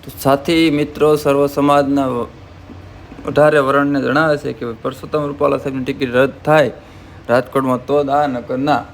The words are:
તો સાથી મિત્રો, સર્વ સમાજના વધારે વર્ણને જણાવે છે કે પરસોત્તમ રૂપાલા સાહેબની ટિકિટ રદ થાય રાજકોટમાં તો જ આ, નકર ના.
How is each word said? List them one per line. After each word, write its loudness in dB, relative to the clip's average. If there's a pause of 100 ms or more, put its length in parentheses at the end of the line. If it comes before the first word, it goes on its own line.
તો -14
સાથી 2
મિત્રો, 0
સર્વ 0
સમાજના 2 (1200)
વધારે 4
વર્ણને 2
જણાવે 2
છે -8
કે -10 (160)
પરસોત્તમ -6
રૂપાલા 0
સાહેબની -6
ટિકિટ -4
રદ 4 (140)
થાય 4 (580)
રાજકોટમાં 0
તો 0
જ -4
આ, 2
નકર -6
ના. 0